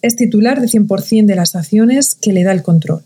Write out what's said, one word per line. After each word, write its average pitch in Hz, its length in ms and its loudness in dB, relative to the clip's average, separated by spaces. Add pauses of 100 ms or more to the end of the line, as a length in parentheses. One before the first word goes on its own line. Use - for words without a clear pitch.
Es 233 140 -2
titular 233 440 0
de 240 80 -2
cien 214 180 0
por 196 160 -2
cien 220 240 2
de 196 100 2
las 175 180 -2
acciones 226 600 0
que - 180 -2
le 180 120 2
da 190 80 0
el 180 100 -2
control. 160 440 -2